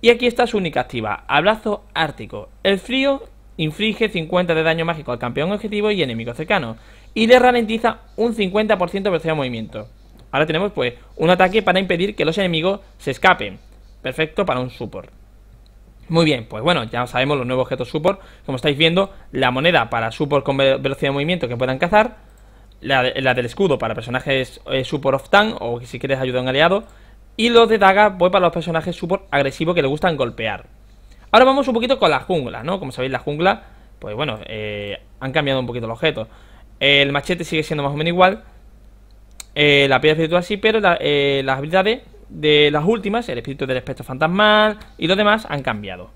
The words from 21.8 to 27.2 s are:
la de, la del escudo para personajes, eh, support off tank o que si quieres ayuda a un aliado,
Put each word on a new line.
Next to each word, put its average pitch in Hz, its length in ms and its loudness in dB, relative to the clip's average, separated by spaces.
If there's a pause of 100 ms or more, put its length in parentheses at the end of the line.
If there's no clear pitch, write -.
la 131 200 2
de, 123 200 0
la 131 120 2
del 123 140 -2
escudo 147 320 0
para 110 160 -4
personajes, 127 760 -4
eh, 135 140 -2
support 135 320 -2
off - 140 -6
tank 208 300 4
o 120 200 -6
que 123 80 -18
si - 100 -14
quieres 135 220 -4
ayuda 131 180 -2
a 127 60 0
un 127 40 -2
aliado, 165 360 2 (520)